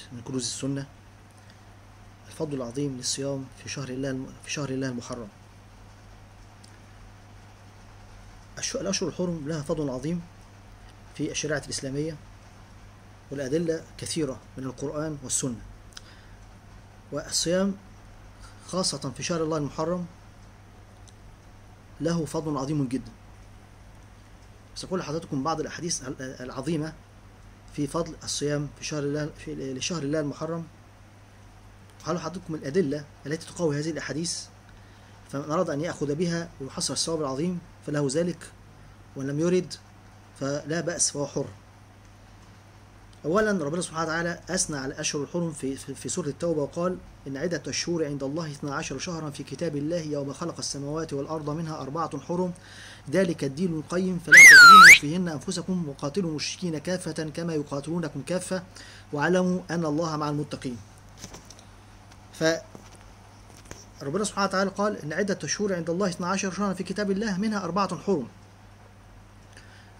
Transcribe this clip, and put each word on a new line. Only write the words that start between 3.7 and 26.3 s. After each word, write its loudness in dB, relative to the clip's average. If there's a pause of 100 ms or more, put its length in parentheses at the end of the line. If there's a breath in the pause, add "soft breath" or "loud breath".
الله -4
الم-، -6 (120)
في -10
شهر -4
الله -2
المحرم. -8 (3250)
الش-، -6
الأشهر -2
الحرم -4
لها -4
فضل -2
عظيم -4 (920)
في -4
الشريعة -2
الإسلامية، -4 (1120)
والأدلة 0 (140)
كثيرة -4 (180)
من -6
القرآن -6
والسنة. -4 (1500 loud breath)
والصيام 0 (920 loud breath)
خاصة -4
في -10
شهر 0
الله 0
المحرم -2 (1900)
له 0
فضل -4
عظيم -2
جدا. -6 (1700)
بس -10
أقول -4
لحضراتكم -4
بعض 0
الأحاديث -6
ال-، -6
العظيمة -4 (840)